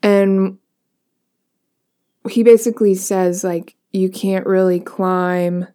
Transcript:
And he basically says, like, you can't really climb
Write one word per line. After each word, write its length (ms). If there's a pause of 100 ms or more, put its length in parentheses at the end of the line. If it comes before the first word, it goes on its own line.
And 560 (1700)
he 140
basically 520
says, 480
like, 320 (160)
you 180
can't 360
really 340
climb 960